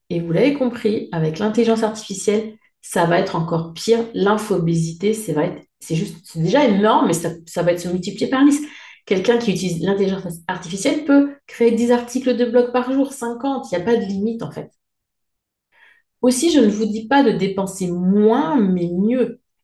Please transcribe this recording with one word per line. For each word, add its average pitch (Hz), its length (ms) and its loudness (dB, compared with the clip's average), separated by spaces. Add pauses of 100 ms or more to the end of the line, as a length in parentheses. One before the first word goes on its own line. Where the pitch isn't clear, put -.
et 170 100 -2
vous 165 140 -4
l'avez 247 200 4
compris, 233 600 -2
avec 160 260 -2
l'intelligence 220 440 0
artificielle, 214 720 -4 (260)
ça 170 240 -2
va 170 120 2
être 190 180 -2
encore 165 380 -4
pire. 226 400 0
L'infobésité, 190 1000 0
c'est, 165 200 -6
va 147 120 0
être, - 180 -8 (160)
c'est - 160 -6
juste, 202 300 -4
c'est 165 160 -8
déjà 240 240 2
énorme, 220 420 4
mais 170 60 2
ça, 165 160 -4 (160)
ça - 180 -4
va 175 80 2
être 175 80 0
se 180 80 -8
multiplier 185 400 -4
par 269 180 4
dix. 285 160 4 (440)
Quelqu'un 208 320 2
qui 214 140 0
utilise 170 300 -2
l'intelligence 190 680 -2
artificielle 196 580 -4
peut 285 280 4 (140)
créer 233 240 2
dix 233 200 2
articles 240 440 0
de 240 100 0
blog 240 280 2
par 247 180 -2
jour, 269 220 0
cinquante. 247 580 -6
Il 180 40 -2
n'y 175 60 -2
a - 40 -6
pas 233 100 2
de 202 100 0
limite, 202 380 -4
en 139 80 -10
fait. - 180 -14 (1500)
Aussi, 254 300 2
je 302 80 4
ne 208 100 6
vous 214 160 -2
dis 208 220 -6
pas 277 140 4
de 220 100 4
dépenser 190 600 -2
moins, 208 640 2
mais 185 360 2
mieux. 220 500 0 (220)